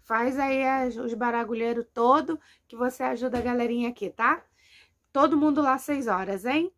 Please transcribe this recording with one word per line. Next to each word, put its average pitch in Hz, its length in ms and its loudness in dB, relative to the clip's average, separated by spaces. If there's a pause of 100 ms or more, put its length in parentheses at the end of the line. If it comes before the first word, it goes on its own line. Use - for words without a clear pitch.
faz 240 360 -2
aí 269 300 0
as, 262 300 0
os 233 180 -6
baragulheiros 233 800 -2
todo, 269 460 2 (260)
que 233 100 -20
você 254 280 -2
ajuda 247 340 -2
a 240 40 -2
galerinha 240 460 0
aqui, 208 220 -8
tá? 262 340 0 (680)
Todo 277 240 4
mundo 294 260 4
lá 269 160 2
seis 277 300 -4
horas, 190 360 -2
hein? 311 340 -2